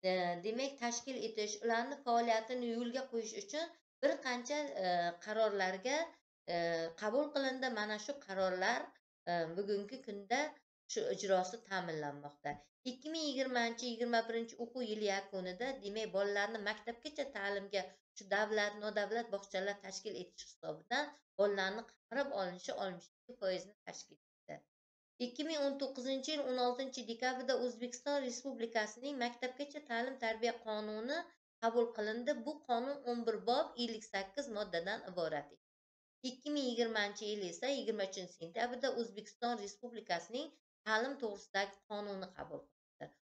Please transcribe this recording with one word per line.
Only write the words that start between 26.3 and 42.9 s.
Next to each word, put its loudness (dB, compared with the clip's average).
yil 0
o'n 2
oltinchi -2
dekabrda 2
O'zbekiston -2
Respublikasining -2
Maktabgacha -4
ta'lim-tarbiya 0
qonuni -2
qabul 4
qilindi. 2
Bu -2
qonun 2
o'n 0
bir 2
bob, 6
ellik -4
sakkiz -4
moddadan -2
iborat 0
edi. -20
Ikki -4
ming 2
yigirmanchi 2
yil -2
esa 0
yigirma 0
uchinchi -10
sentabrda 0
O'zbekiston -2
Respublikasining -4
ta'lim 2
to'g'risidagi -2
qonuni -6
qabul -8
qilindi. -16